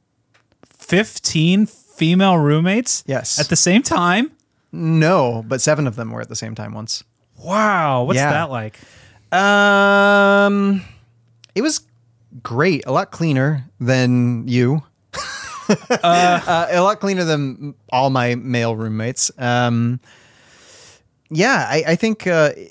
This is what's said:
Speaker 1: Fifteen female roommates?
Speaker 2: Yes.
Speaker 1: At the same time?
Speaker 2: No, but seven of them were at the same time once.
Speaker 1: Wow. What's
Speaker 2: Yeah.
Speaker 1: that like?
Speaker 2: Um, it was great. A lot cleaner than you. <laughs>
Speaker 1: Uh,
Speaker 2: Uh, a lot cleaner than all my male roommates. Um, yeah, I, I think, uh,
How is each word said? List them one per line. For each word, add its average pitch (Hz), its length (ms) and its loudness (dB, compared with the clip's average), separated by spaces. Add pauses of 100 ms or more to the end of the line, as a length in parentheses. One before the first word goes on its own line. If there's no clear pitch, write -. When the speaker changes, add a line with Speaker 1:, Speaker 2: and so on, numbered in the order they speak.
(760)
Speaker 1:
Fifteen 185 880 0
female 180 720 0
roommates? 165 720 0
Speaker 2:
Yes. 123 320 -4
Speaker 1:
At - 100 -2
the 185 60 0
same 190 280 2
time? 202 480 0 (400)
Speaker 2:
No, 160 760 0
but 127 140 -4
seven 151 260 2
of 107 80 -6
them 113 160 -10
were 113 100 -10
at 113 80 -12
the 113 60 -12
same 110 200 -10
time 110 180 -12
once. 110 300 -10 (400)
Speaker 1:
Wow. 170 600 0
What's 135 140 0
Speaker 2:
Yeah. 143 140 2
Speaker 1:
that 151 180 -2
like? 110 300 -10 (520)
Speaker 2:
Um, 202 1500 4 (760)
it 190 60 -2
was 302 200 -2 (640)
great. 143 420 -2
A 127 60 -6
lot 160 200 -2
cleaner 143 540 -2 (140)
than 123 680 0
you. 127 360 0 (300)
<laughs> - 100 -10 (460)
Speaker 1:
Uh, 175 760 0
Speaker 2:
Uh, 170 260 -2
a 180 100 0
lot 208 180 0
cleaner 190 240 -2
than 147 520 -4 (180)
all 135 160 2
my 120 260 0
male 117 400 -2
roommates. 110 640 -6
Um, 120 640 0 (1300)
yeah, 180 400 0
I, 156 180 0
I 165 80 2
think, 220 320 -4
uh, 160 240 2 (200)